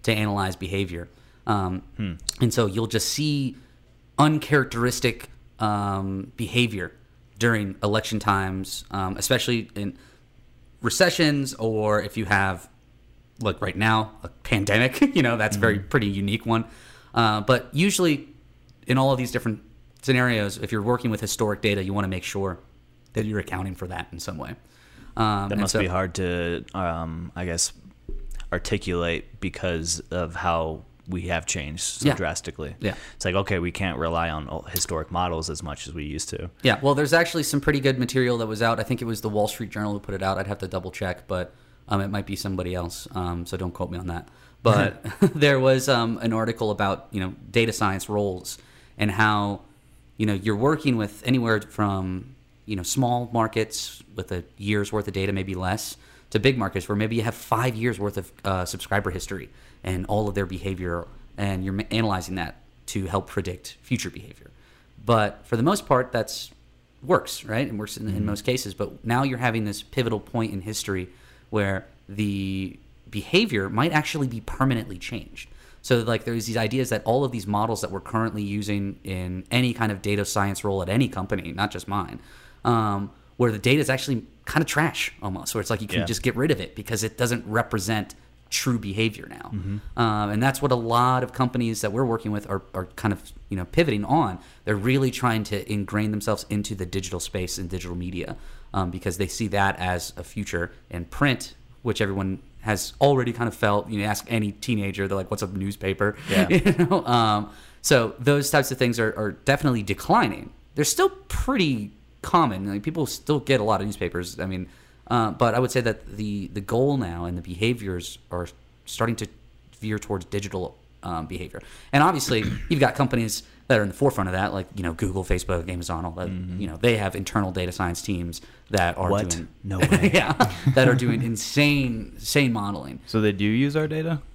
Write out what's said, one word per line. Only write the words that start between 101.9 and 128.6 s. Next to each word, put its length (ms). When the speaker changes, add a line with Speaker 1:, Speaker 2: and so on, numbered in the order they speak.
Speaker 1:
everyone 400
has 400
already 320
kind 160
of 60
felt, 340
you 100
know, 60
ask 240
any 240
teenager, 560
they're 80
like, 140
"What's 120
a 60
newspaper?" 680
Speaker 2:
Yeah. 200
Speaker 1:
<laughs> 20
You 360
know? 200
Um, 440
so 380
those 320
types 200
of 80
things 220
are, 160
are 160
definitely 500
declining. 720
They're 100
still 240
pretty 600
common. 480
Like, 140
people 240
still 340
get 200
a 40
lot 160
of 60
newspapers. 520
I 80
mean, 220
uh, 240
but 240
I 20
would 140
say 80
that 360
the, 380
the 60
goal 360
now 280
and 120
the 60
behaviors 760
are 160
starting 300
to 100
veer 180
towards 280
digital, 520
um, 240
behavior. 340
And 120
obviously, 400
<clears throat> 120
you've 100
got 160
companies 480
that 120
are 40
in 60
the 60
forefront 340
of 60
that, 200
like, 220
you 80
know, 80
Google, 320
Facebook, 440
Amazon, 360
all 80
that. 160
Speaker 2:
Mm-hmm. 320
Speaker 1:
You 80
know, 80
they 200
have 200
internal 340
data 220
science 300
teams 380